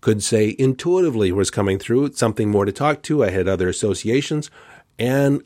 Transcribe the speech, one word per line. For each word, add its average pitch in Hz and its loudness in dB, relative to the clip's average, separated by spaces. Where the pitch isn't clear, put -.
Could 107 0
say 107 0
intuitively 131 0
was 95 0
coming 98 0
through, 127 -2
something 107 0
more 101 2
to 101 -2
talk 143 -2
to. 147 0
I 95 2
had 92 0
other 90 0
associations, 113 -2
and 139 0